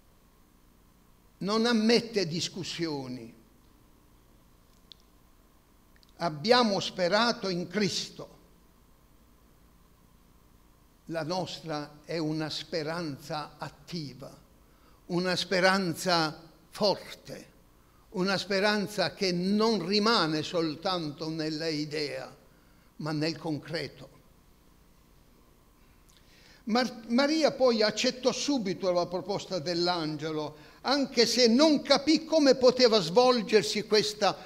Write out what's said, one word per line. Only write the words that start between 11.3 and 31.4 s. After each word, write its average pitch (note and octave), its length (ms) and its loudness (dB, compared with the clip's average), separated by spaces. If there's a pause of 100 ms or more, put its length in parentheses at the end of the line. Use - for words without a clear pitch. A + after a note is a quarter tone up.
è E3 140 -6
una D#3 320 -4
speranza D#3 1080 -8
attiva, C#3+ 720 -14 (760)
una F3+ 280 0
speranza F3 1040 2 (300)
forte, - 800 -4 (640)
una F#3+ 280 -2
speranza G3 800 -2
che F#3+ 160 -2
non G3+ 520 0
rimane F#3 600 2
soltanto E3 840 -4
nella D#3+ 380 -6
idea, D3 640 -6 (680)
ma D3+ 140 -6
nel D#3 280 -4
concreto. D3+ 680 -8 (2500)
Mar-, A#3 420 -2
Maria C#4+ 460 2
poi A#3+ 280 4
accettò A#3 500 0
subito G3 600 -2
la F3 160 2
proposta F#3 500 -6
dell'angelo, D#3 1000 -4 (240)
anche C4 440 2
se A#3 220 4